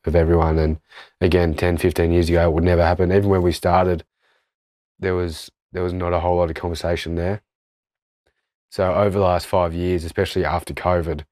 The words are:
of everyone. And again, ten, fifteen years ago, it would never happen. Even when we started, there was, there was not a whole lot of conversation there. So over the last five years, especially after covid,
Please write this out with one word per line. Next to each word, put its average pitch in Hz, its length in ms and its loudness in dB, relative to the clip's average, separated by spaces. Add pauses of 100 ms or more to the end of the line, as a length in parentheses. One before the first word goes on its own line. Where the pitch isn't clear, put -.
of 80 100 0
everyone. 82 440 2
And 78 200 0 (420)
again, 87 340 2
ten, 87 220 0
fifteen 85 360 0
years 85 160 2
ago, 85 200 2
it 80 40 0
would 82 120 0
never 87 200 4
happen. 87 280 2
Even 98 160 2
when 92 140 2
we 87 100 2
started, 90 520 0 (960)
there 92 160 -4
was, 87 360 -6 (220)
there 90 100 -6
was 90 100 -2
not 87 200 -4
a 87 80 2
whole 87 160 0
lot 87 140 0
of 82 60 -8
conversation 85 600 -6
there. 92 260 -4 (1300)
So 92 240 0
over 101 240 2
the 98 60 2
last 90 220 0
five 87 280 0
years, 87 300 -2
especially 92 400 -2
after 78 280 -4
covid, 80 600 -2